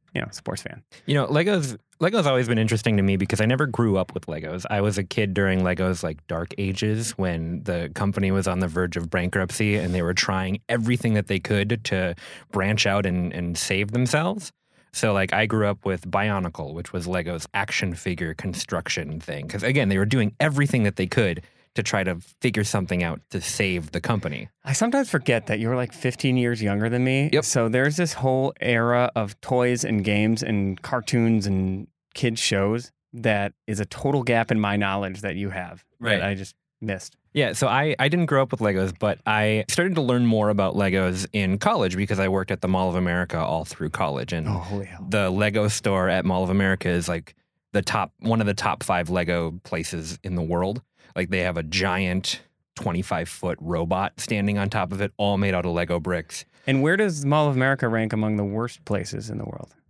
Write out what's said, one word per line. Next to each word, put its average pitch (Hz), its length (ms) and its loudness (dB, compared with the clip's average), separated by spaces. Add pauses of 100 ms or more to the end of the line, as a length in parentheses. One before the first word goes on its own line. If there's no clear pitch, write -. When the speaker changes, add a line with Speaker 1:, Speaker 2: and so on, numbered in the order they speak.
(140)
Speaker 1:
you - 80 -2
know, - 80 -4
a - 40 -16
sports - 280 -8
fan. - 200 -14 (240)
Speaker 2:
You 135 80 0
know, 143 140 4
Legos, 156 500 2 (220)
Legos 185 260 4
always 127 220 4
been 117 100 2
interesting 110 380 4
to 98 80 6
me 98 140 4
because 95 240 0
I 107 40 4
never 131 220 4
grew 107 300 2
up 92 160 -2
with - 140 -8
Legos. 80 420 -6
I 104 100 0
was 101 180 2
a 98 60 0
kid 101 300 -2
during 95 260 4
Legos, 92 440 0
like, 80 240 -6
dark 85 300 -6
ages 107 600 -2
when 85 460 -2
the 85 300 -4
company 98 380 0
was 95 160 2
on 90 140 2
the 90 80 2
verge 87 260 0
of 85 140 -4
bankruptcy 92 680 0
and 90 180 0
they 90 80 0
were 87 120 0
trying 95 560 -2
everything 117 460 0
that 104 120 0
they 98 120 0
could 104 440 0
to 92 320 -2 (380)
branch 101 340 0
out 98 180 2
and, 90 280 0
and 87 240 -4
save 101 340 0
themselves. 156 640 0 (400)
So, 110 180 2
like, 95 220 2
I 107 140 2
grew 107 200 2
up 101 160 -2
with 92 260 -4
Bionicle, 95 640 -2
which 85 200 -10
was 87 140 -4
Lego's 87 460 -4
action 98 400 -2
figure 82 400 -4
construction 80 840 -6
thing. 73 300 -8
'Cause, - 140 -6
again, 123 260 2
they 98 80 2
were 98 80 2
doing 107 340 2
everything 143 440 2
that 101 120 0
they 95 120 0
could 92 360 0 (300)
to 110 80 -2
try 101 220 0
to 90 140 -2 (240)
figure 107 240 0
something 90 360 0
out 85 280 -4
to 95 100 -6
save 90 540 -2
the 85 80 -4
company. 76 480 -2 (160)
Speaker 1:
I 139 80 -2
sometimes 247 360 2
forget 123 380 2
that 107 140 0
you're, 123 160 0
like, 123 160 -4
fifteen 127 420 0
years 120 260 0
younger 104 280 0
than 123 160 2
me. 135 260 2
Speaker 2:
Yep. 151 140 4
Speaker 1:
So 113 240 2
there's 135 260 2
this 170 160 0
whole 131 480 0
era 120 560 2
of 107 240 -4
toys 123 460 2
and 104 180 0
games 107 400 2
and 98 380 -2
cartoons 113 680 2
and 95 400 -2 (260)
kids 113 280 -2
shows 104 500 0 (220)
that 110 400 0 (140)
is 104 120 -2
a 104 60 -2
total 139 380 0
gap 117 280 2
in 110 80 2
my 104 160 2
knowledge 98 460 -2
that 95 160 -4
you 98 140 -4
have 90 340 -10 (120)
Speaker 2:
Right. 107 220 0
Speaker 1:
that 98 80 0
I 101 60 -2
just 95 220 -10 (260)
missed. 101 340 -8 (160)
Speaker 2:
Yeah, 127 220 0
so 131 160 0
I, 139 300 2
I 135 100 2
didn't 175 160 2
grow 139 160 4
up 131 100 0
with - 80 -2
Legos, 95 400 2
but 104 260 0
I 107 440 2
started 180 260 2
to 160 60 2
learn 123 240 2
more 107 240 4
about 101 260 2
Legos 95 560 2
in 98 260 0
college 104 380 2
because 101 240 0
I 95 80 2
worked 95 240 0
at 95 80 -2
the - 80 -2
Mall 92 220 2
of 87 60 0
America 90 440 0
all 80 240 -2
through 80 280 -6
college. 71 420 -2
And 82 160 -2
Speaker 1:
Oh, 101 80 -2
holy 95 300 -6
hell. - 200 -14
Speaker 2:
the 98 220 2
Lego 104 400 2
store 95 400 0
at 92 160 2
Mall 92 180 2
of 90 60 0
America 95 400 2
is, 87 180 0
like, 85 260 -6 (380)
the 101 100 0
top, - 380 -2
one 113 220 2
of 104 60 2
the 101 60 2
top 98 300 -2
five 87 260 0
Lego 85 420 0 (120)
places 82 580 -6
in 90 140 -6
the 87 60 0
world. 90 400 -2 (320)
Like, 87 160 -4
they 92 100 0
have 87 180 0
a 82 60 -2
giant 92 760 -2 (360)
twenty-five 87 520 -4
foot 90 320 -6
robot 85 580 -2
standing 104 400 0
on 101 120 0
top 98 240 -2
of 95 80 -4
it, 101 160 -2
all 101 200 2
made 98 160 2
out 87 120 0
of 87 80 0
Lego 85 260 0
bricks. 82 460 -4 (200)
Speaker 1:
And 135 160 4
where 160 140 4
does 180 300 0
Mall 147 240 4
of 135 60 0
America 131 340 2
rank 110 240 0
among 107 240 0
the 101 80 0
worst 110 400 -6
places 104 440 -4
in 107 80 -6
the 101 60 -8
world? - 320 -12 (140)